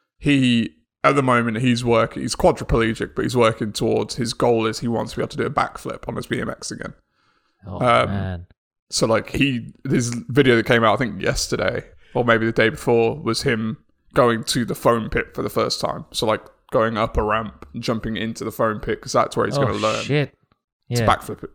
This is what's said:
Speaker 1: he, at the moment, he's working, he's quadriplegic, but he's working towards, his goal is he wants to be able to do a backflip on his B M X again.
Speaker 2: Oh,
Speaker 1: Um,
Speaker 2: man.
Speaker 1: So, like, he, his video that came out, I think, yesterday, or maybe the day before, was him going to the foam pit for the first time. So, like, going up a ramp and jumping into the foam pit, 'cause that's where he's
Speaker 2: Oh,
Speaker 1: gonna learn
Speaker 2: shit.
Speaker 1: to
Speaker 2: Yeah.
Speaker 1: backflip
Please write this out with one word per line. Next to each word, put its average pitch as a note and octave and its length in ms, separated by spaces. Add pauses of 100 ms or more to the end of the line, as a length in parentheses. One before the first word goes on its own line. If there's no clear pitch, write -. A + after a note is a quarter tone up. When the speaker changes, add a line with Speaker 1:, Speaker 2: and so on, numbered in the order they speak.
(180)
Speaker 1:
he, B2+ 540 (340)
at C#3+ 100
the C#3 80
moment, A#2 360
he's B2 260
working, A#2 380
he's B2+ 120
quadriplegic, A#2 800
but A2 80
he's A#2 140
working A2+ 340
towards, A2+ 440
his A#2 180
goal A#2 340
is A2 120
he A#2 100
wants A2+ 240
to - 40
be A#2 40
able - 80
to - 80
do A#2 80
a B2 40
backflip - 600
on - 80
his - 100
B - 140
M - 80
X - 220
again. - 220 (720)
Speaker 2:
Oh, F2+ 100
Speaker 1:
Um, B2 340
Speaker 2:
man. F#2+ 360 (460)
Speaker 1:
So, - 140
like, A2 240
he, B2+ 420 (160)
his A#2+ 220 (200)
video B2+ 260
that A2+ 100
came A#2 180
out, G#2+ 120
I - 20
think, A#2 240
yesterday, - 600 (320)
or B2 100
maybe A2+ 220
the A2+ 40
day A2+ 180
before, A#2 520
was A2+ 220
him A2+ 340 (380)
going A#2 300
to A#2+ 200
the - 80
foam A#2 380
pit - 240
for B2+ 80
the A2+ 60
first - 300
time. - 320
So, - 140
like, G#2+ 160 (300)
going A2+ 260
up A2+ 180
a A#2 60
ramp G#2+ 500
and A#2+ 120
jumping A2+ 340
into A2 260
the G#2+ 80
foam A2 280
pit, A2 200
'cause - 140
that's - 240
where A2 80
he's C#3 140
Speaker 2:
Oh, - 40
Speaker 1:
gonna G2+ 140
learn A2 260
Speaker 2:
shit. C#3+ 280 (600)
Speaker 1:
to A#2+ 120
Speaker 2:
Yeah. - 20
Speaker 1:
backflip - 500